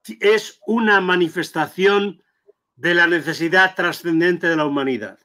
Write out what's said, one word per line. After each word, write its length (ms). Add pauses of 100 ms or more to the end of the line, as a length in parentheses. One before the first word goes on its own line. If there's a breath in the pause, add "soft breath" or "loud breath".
ti-, 200
es 460
una 340
manifestación 1200 (540)
de 200
la 120
necesidad 680
trascendente 720
de 80
la 100
humanidad. 600